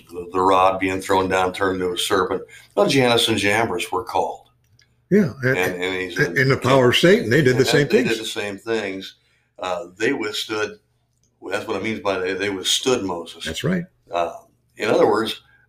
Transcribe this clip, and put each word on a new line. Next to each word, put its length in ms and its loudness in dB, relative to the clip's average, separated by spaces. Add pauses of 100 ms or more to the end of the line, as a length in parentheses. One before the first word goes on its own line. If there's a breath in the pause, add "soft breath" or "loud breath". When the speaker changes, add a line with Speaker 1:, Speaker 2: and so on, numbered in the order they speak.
(120)
Speaker 1:
the, 220 -12
the 80 2
rod 380 4
being 220 -2
thrown 280 0
down, 240 0
turned 280 -2
into 120 -2
a 40 -10
serpent. 460 0 (320 loud breath)
Well, 120 4
Jannes 420 4
and 80 0
Jambres 540 -2
were 120 -4
called. 460 -6 (600)
Speaker 2:
Yeah, 240 2 (100)
and, 140 2
Speaker 1:
And, 260 -2
and 180 -2
he's 180 -6
Speaker 2:
and 180 -2
in 100 4
the 100 4
power 320 4
of 80 0
Satan, 320 4
they 120 4
did 140 4
the 40 4
Speaker 1:
and 80 4
Speaker 2:
same 200 2
Speaker 1:
they 160 4
Speaker 2:
things. 60 -2
Speaker 1:
did 100 -2
the 60 -10
same 320 -6
things. 580 -6 (440)
Uh, 280 -6 (100)
they 160 0
withstood, 680 -6 (680)
that's 180 -6
what 80 -4
it 80 -6
means 160 -4
by 180 -2
they, 160 -4
they 160 -4
withstood 540 -2
Moses. 400 -8
Speaker 2:
That's 200 -8
right. 220 -2 (240)
Speaker 1:
Uh, 240 -4 (440)
in 120 -2
other 160 4
words, 360 -2 (280 soft breath)